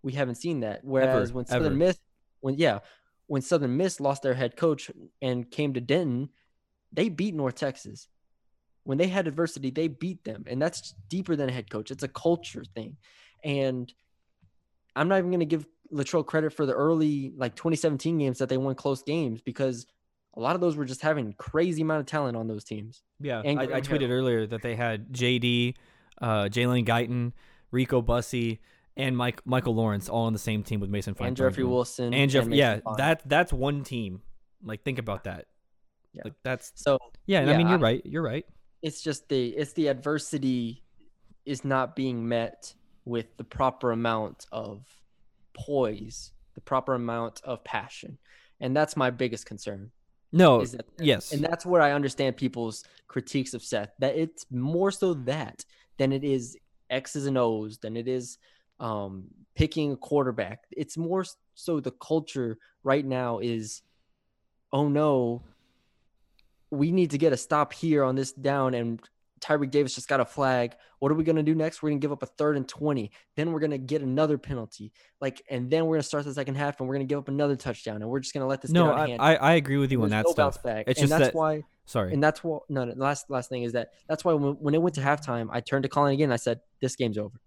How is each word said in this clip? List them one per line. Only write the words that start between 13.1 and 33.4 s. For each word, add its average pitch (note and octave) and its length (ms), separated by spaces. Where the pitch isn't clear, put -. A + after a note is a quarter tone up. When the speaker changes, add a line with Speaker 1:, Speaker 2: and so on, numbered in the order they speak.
Speaker 1:
And C3+ 480
I'm D3+ 140
not F#3+ 100
even F3+ 120
gonna F3 140
give D3+ 220
Latrell D3 320
credit D#3 300
for D3+ 100
the C3 80
early, D3 640
like, B2+ 180
twenty D#3+ 220
seventeen D#3+ 400
games C3+ 220
that C3 100
they C3 80
won C3+ 180
close C3+ 280
games, C#3+ 400
because B2+ 440
a A2+ 60
lot C#3 140
of F3+ 80
those E3+ 120
were D3 120
just C3 160
having D3 320
crazy D#3+ 480
amount D#3 180
of C3+ 60
talent C#3+ 280
on A2+ 140
those G#2+ 160
teams. A2 380
Speaker 2:
Yeah, B2 240
Speaker 1:
And C#3+ 140
Speaker 2:
I, C3 60
I - 20
Speaker 1:
Graham C3 160
Speaker 2:
tweeted C#3 260
Speaker 1:
Harrell. - 20
Speaker 2:
earlier B2 360
that A2+ 160
they A#2+ 120
had A2+ 380
J B2 260
D, A#2+ 360
uh, G#2+ 220
Jalen A#2+ 420
Guyton, A#2+ 460
Rico B2+ 300
Bussey, A#2 600
and C3 180
Mike, B2 300
Michael B2 300
Lawrence G#2 340
all A2+ 160
on A2+ 80
the G#2+ 60
same G#2+ 240
team G#2 180
with F#2+ 80
Mason G2+ 240
Fine G2+ 160
Speaker 1:
And B2+ 80
Speaker 2:
playing C3 160
Speaker 1:
Jeffrey B2+ 100
Speaker 2:
for B2+ 40
him. B2 60
Speaker 1:
Wilson B2 420
Speaker 2:
And C#3 160
Jeff-, C3 140
Speaker 1:
and A2+ 80
Mason C#3+ 60
Speaker 2:
yeah, A2+ 220
Speaker 1:
Fine. A2 160
Speaker 2:
that, C#3+ 320
that's D#3+ 240